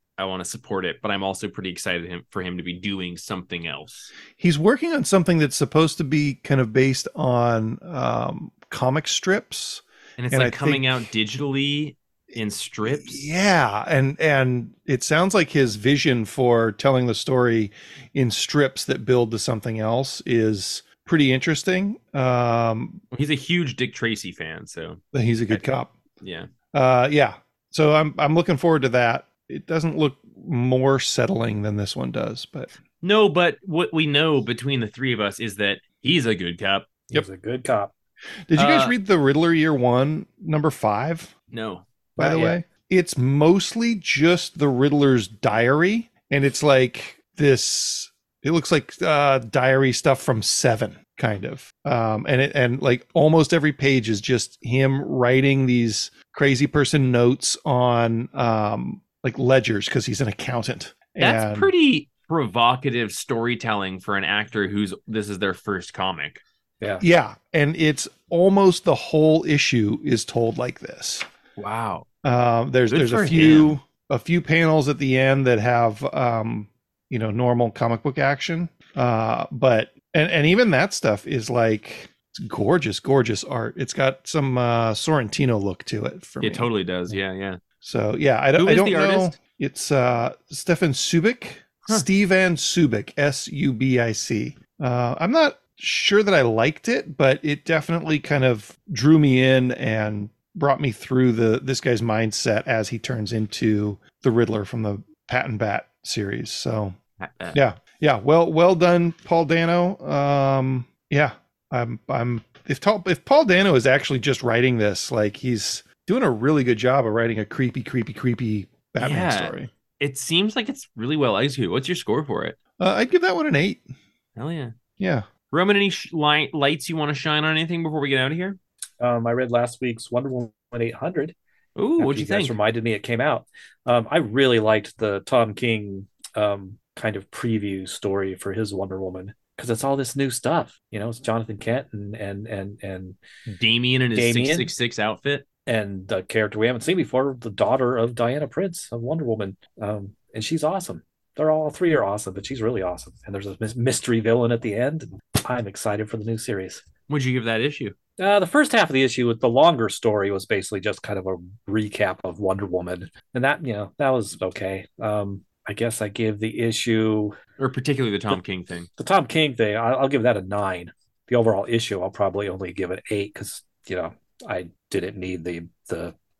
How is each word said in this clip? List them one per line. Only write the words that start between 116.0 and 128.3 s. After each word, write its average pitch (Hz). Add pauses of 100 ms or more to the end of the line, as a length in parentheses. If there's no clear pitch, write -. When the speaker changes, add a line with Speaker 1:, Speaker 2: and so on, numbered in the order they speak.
Speaker 2:
doing 233
a 165
really 127
good 120
job 123
of 107
writing 117
a 101
creepy, 127
creepy, 113
creepy 113 (260)
Batman 127 (140)
Speaker 1:
Yeah. 92
Speaker 2:
story. - (300)
Speaker 1:
It 139
seems 196
like 233
it's -
really 123
well 123
executed. 127
What's 131
your 175
score 135
for 123
it? - (220)
Speaker 2:
Uh, 185
I'd 247
give 349
that 370
one 311
an 269
eight. 175 (520)
Speaker 1:
Hell 131
yeah. 135 (260)
Speaker 2:
Yeah. 156 (300)
Speaker 1:
Roman, 185
any 202
sh-, -
li-, 151
lights 147
you 160
wanna 147
shine 151
on 156
anything 165
before 156
we 139
get 135
out 131